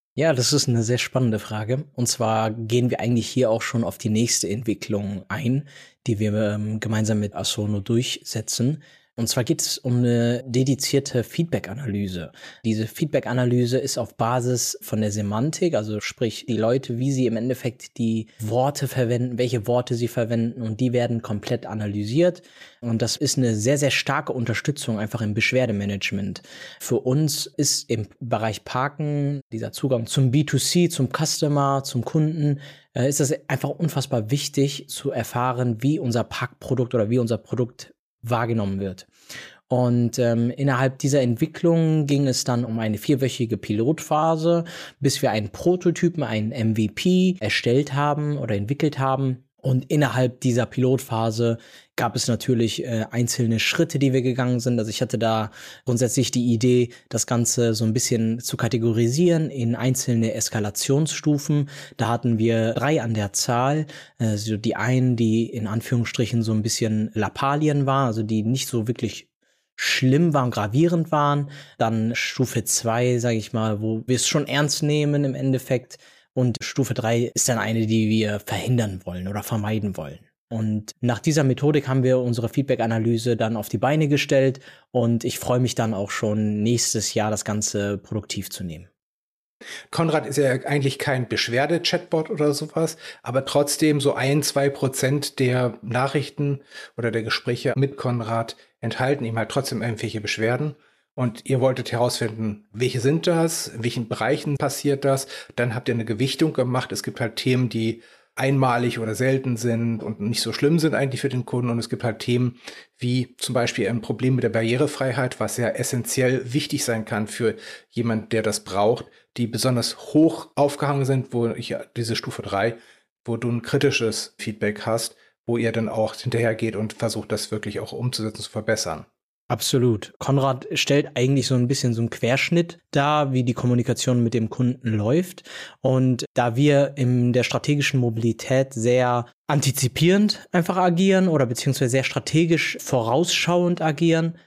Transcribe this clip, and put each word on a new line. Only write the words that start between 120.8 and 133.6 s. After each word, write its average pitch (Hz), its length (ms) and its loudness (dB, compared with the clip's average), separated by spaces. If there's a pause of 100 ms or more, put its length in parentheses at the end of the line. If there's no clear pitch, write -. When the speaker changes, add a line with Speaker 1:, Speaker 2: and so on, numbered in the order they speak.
Speaker 2:
sind, 127 300 0
wo 117 140 2
ich 113 260 -6 (220)
diese 113 180 -2
Stufe - 280 -6
drei, 104 340 0 (480)
wo 117 120 -4
du 117 140 -2
ein 120 120 -2
kritisches 127 760 0
Feedback 104 480 -6
hast, 117 300 -2 (300)
wo 120 100 0
ihr 117 160 0
dann 113 160 -2
auch 110 260 -2
hinterhergeht 113 640 -2
und 107 160 -4
versucht, 107 400 -4
das - 180 -4
wirklich 104 300 -6
auch - 100 -10
umzusetzen, 110 520 -6
zu - 80 -12
verbessern. 87 560 -4 (440)
Speaker 1:
Absolut. 120 680 2
Konrad 135 560 0
stellt 147 400 2
eigentlich 127 320 2
so 131 80 0
ein 123 140 4
bisschen 131 260 0
so 117 80 -2
einen 113 80 0
Querschnitt 170 720 0 (100)
dar, 147 420 2
wie 127 120 2
die 117 100 0
Kommunikation 123 680 2